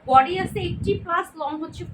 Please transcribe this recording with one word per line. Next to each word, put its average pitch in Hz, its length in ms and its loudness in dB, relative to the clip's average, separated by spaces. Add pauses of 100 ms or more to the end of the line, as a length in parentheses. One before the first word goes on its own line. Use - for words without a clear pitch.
বডি 269 320 6
আছে 381 220 -4
এইটটি 381 380 -2
প্লাস, 349 280 -2 (100)
লং 302 240 -6
হচ্ছে 320 340 -10